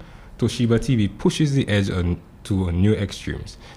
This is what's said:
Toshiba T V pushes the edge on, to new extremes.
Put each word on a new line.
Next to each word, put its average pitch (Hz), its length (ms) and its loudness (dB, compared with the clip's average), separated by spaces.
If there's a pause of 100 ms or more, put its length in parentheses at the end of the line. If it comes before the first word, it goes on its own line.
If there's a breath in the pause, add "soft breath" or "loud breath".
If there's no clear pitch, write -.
(400 loud breath)
Toshiba 117 440 2
T 135 120 2
V 104 120 2
pushes 160 460 0
the 135 160 2
edge 101 220 2
on, 87 280 0 (240)
to 92 280 0
new 95 220 4
extremes. - 640 -6 (200 loud breath)